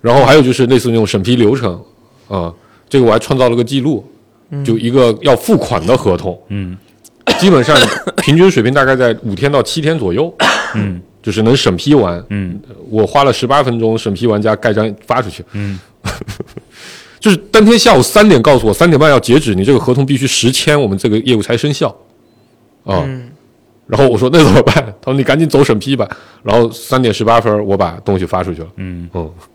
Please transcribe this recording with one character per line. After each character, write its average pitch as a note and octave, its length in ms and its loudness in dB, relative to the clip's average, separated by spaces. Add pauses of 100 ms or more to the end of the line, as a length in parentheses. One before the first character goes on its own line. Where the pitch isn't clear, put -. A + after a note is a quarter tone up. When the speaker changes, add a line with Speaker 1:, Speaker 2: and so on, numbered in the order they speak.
Speaker 1:
然 A#2+ 140 2
后 C#3 80 6
还 C3 120 4
有 D#3 80 6
就 B2+ 100 0
是 B2 140 0
类 B2+ 100 4
似 A#2+ 120 0
那 A2+ 60 0
种 A2 120 2
审 G#2 160 -2
批 B2 120 0
流 A#2 200 2
程， G2+ 280 -4 (440)
啊， F2 260 -6 (340)
这 C#3 120 0
个 B2 80 4
我 A2 40 4
还 A2 60 2
创 C3 220 -4
造 B2 100 4
了 A#2 60 0
个 A#2+ 80 0
记 C3 160 -4
录， B2+ 260 -4 (460)
Speaker 2:
嗯。 C#3+ 120 -10
Speaker 1:
就 A2+ 140 -2
一 A#2 140 -4
个 A#2+ 300 2
要 C3+ 140 2
付 G3 220 0
款 F#2+ 300 -4
的 B2+ 100 2
合 F#2 180 0
同， F2+ 240 -10 (100)
Speaker 3:
嗯。 F#2+ 280 -10 (640)
Speaker 1:
基 F#3+ 100 2
本 D3 140 4
上 F#3 120 2 (420)
平 D3+ 200 0
均 F#3 120 6
水 C3+ 120 0
平 A#2 100 0
大 C#3 140 2
概 C3+ 100 2
在 B2 160 0 (120)
五 G#2+ 100 -6
天 C#3 180 -2
到 C#3 100 2
七 - 200 -6
天 D#3 160 -2
左 F#2+ 160 -4
右， D#3 200 -4 (420)
Speaker 3:
嗯。 G2 260 -6 (220)
Speaker 1:
就 G#2+ 80 -6
是 G#2 100 -2
能 A#2 160 2
审 G2 180 0
批 C#3+ 200 0
完。 F2+ 340 0
Speaker 3:
嗯。 F#2+ 280 -8 (300)
Speaker 1:
我 G#2+ 180 0
花 C#3 180 0
了 C#3 100 2
十 - 140 -4
八 C#3 160 2
分 A#2+ 160 -2
钟 A2+ 180 0
审 G#2+ 160 -4
批 A2 140 -4
完 G#2 120 0
加 G#2+ 160 0
盖 A2+ 160 -2
章 G#2+ 240 -2 (100)
发 A#2+ 180 -2
出 G#2 60 -8
去。 F#2+ 140 -16 (100)
Speaker 3:
嗯。 G2+ 240 -8 (720)
Speaker 1:
<laughs> - 680 -20
就 G#3+ 120 0
是 F3+ 40 4
当 A3 300 2
天 A3+ 120 6
下 G3+ 200 4
午 B2+ 40 4
三 G#3+ 280 4
点 D3 140 6
告 C3+ 160 4
诉 A2 80 0
我， G2+ 60 2
三 E3+ 140 2
点 D#3 100 4
半 D3+ 120 4
要 C3 100 4
截 B2 200 2
止， A2 160 -2
你 F#2+ 100 -2
这 C#3 80 2
个 A#2 60 2
合 - 120 -2
同 C3+ 140 0
必 C#3 100 -2
须 B2+ 120 -2
十 A#2+ 240 0
签， D3 280 0
我 B2 80 0
们 G2 80 -2
这 G#2+ 140 -2
个 G#2+ 100 0
业 A#2+ 160 0
务 G#2 60 0
才 A#2 160 -2
生 D3 160 -2
效。 C#3 160 -4 (960)
啊。 F#3+ 240 -2
Speaker 2:
嗯。 B2+ 240 -14 (560)
Speaker 1:
然 A2 120 -2
后 C3+ 80 4
我 A#2 80 2
说 B2 160 0
：“那 D#3+ 120 6
怎 A#2+ 100 4
么 B2 80 6
办？” - 140 0 (260)
他 C3 100 -6
说 - 60 -2
：“你 C3+ 60 0
赶 C#3 140 0
紧 D#3+ 120 0
走 C#3+ 140 4
审 A#2 160 2
批 C3+ 160 -4
吧。” A2 120 -4 (360)
然 G2+ 120 0
后 A#2 160 2
三 - 300 -4
点 A#2 100 0
十 G#2 140 -4
八 A2+ 160 4
分 G#2+ 240 -2
我 G2 100 0
把 F2 300 -4
东 G2 140 -2
西 F2+ 60 -4
发 F2+ 180 -4
出 F#2 100 -6
去 D#2+ 80 -12
了。 D#2+ 140 -14
Speaker 3:
嗯。 F2+ 400 -12
Speaker 1:
嗯。 E2 160 -8 (240)